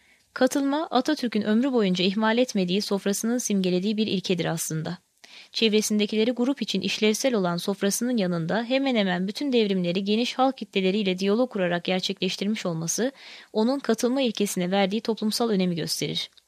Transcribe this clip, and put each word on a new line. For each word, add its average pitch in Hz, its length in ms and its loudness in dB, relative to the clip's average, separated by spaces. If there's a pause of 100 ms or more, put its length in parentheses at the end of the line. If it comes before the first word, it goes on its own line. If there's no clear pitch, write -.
(340)
Katılma, 277 560 0
Atatürk'ün 247 520 0
ömrü 226 300 2
boyunca 185 320 2
ihmal 220 340 2
etmediği, 196 440 0
sofrasının 202 560 -2
simgelediği 190 580 0
bir 214 100 0
ilkedir 180 380 -2
aslında. 160 540 -4 (540)
Çevresindekileri 214 800 2
grup 240 320 0
için 196 180 -2
işlevsel 214 540 0
olan 175 220 0
sofrasının 202 600 -2
yanında 180 480 0
hemen 262 320 0
hemen 190 320 0
bütün 277 240 -4
devrimleri 196 520 2
geniş 220 340 0
halk 262 180 2
kitleleriyle 190 640 0
diyalog 208 320 2
kurarak 175 340 -2
gerçekleştirmiş 190 800 -2
olması, 170 460 -2 (400)
onun 240 260 2
katılma 247 440 0
ilkesine 202 480 0
verdiği 196 300 2
toplumsal 220 500 -2
önemi 185 240 2
gösterir. 160 560 -4 (180)